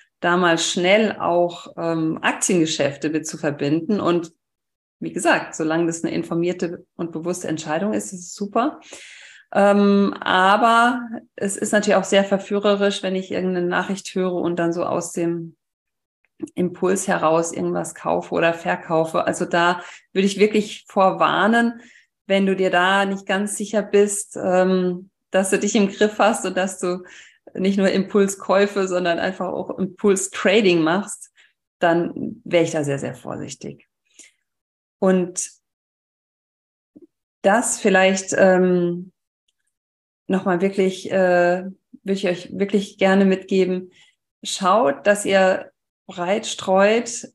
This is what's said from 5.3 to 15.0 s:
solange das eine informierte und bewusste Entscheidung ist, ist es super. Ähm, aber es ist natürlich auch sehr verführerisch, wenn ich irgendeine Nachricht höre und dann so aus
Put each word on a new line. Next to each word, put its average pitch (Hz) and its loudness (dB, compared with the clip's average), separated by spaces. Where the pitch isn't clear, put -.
solange 160 -2
das 165 -4
eine 170 -4
informierte 170 -4
und 170 -8
bewusste 170 -6
Entscheidung 160 -4
ist, 214 -6
ist 180 -12
es - -18
super. 233 -4
Ähm, 202 4
aber 233 4
es 196 -4
ist - -4
natürlich 202 2
auch 190 2
sehr 196 2
verführerisch, 202 0
wenn 190 -4
ich 185 -6
irgendeine 180 -2
Nachricht 180 -4
höre 185 -2
und 175 -4
dann 170 0
so 175 -4
aus - -4